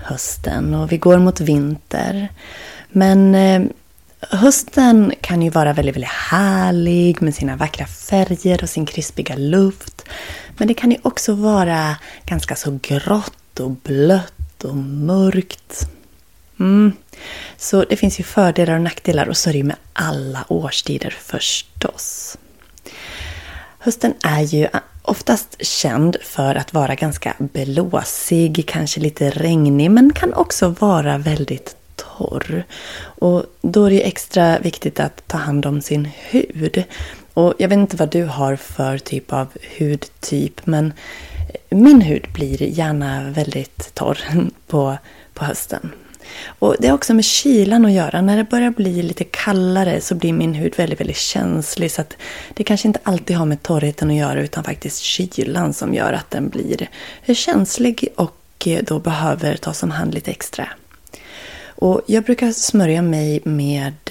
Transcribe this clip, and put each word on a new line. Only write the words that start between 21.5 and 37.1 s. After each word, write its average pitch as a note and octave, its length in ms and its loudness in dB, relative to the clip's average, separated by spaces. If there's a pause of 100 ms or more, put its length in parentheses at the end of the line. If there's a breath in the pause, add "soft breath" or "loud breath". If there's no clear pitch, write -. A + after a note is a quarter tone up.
Hösten A#3 340 -2 (100)
är D3+ 180 0
ju D3+ 260 0 (340)
oftast - 640 -4
känd D3 580 0
för C#3 320 -2
att - 180 -8
vara C#3 220 0
ganska - 420 -6
blåsig, D#3+ 1300 -2
kanske D#3+ 320 -4
lite D3+ 300 0
regnig, D3+ 600 4
men C4 220 8
kan - 200 0
också F#3 460 0
vara D#3 380 2
väldigt D3 580 -4 (200)
torr. - 680 -8 (380 loud breath)
Och F3 440 0 (160)
då G3+ 240 4
är G3+ 40 4
det G3 60 6
ju F#3+ 60 4
extra E3+ 580 2
viktigt - 400 -4
att - 280 -6
ta - 100 -6
hand D3 280 -2
om C#3+ 160 -2
sin D3 240 -2
hud. D#3 800 -2 (500 loud breath)